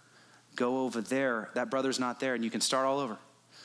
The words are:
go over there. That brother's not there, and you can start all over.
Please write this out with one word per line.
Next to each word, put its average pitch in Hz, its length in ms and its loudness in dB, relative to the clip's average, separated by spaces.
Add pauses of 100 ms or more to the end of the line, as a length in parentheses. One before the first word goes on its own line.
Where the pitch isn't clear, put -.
(560)
go 131 280 2
over 117 180 -2
there. 120 500 0
That 120 180 -2
brother's 131 300 0
not 123 200 -2
there, 131 140 0
and 117 80 0
you 113 80 0
can 110 120 -2
start 131 240 2
all 135 140 2
over. 135 180 -4 (460)